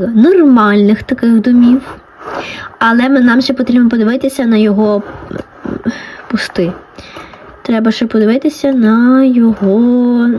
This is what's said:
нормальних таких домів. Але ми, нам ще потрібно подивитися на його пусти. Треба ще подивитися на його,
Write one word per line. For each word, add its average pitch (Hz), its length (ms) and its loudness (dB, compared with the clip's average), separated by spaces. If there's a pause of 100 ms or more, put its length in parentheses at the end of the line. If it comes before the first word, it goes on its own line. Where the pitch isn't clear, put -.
нормальних 226 960 4
таких 233 380 0
домів. 247 400 4 (1000)
Але 240 300 0
ми, 277 100 2
нам 247 220 2
ще 262 120 -4
потрібно 240 360 0
подивитися 247 560 -2
на 226 120 0
його 208 460 0 (1200)
пусти. 185 460 -6 (880)
Треба 226 300 -2
ще 226 140 -2
подивитися 233 680 0
на 240 500 2
його, 226 560 2 (600)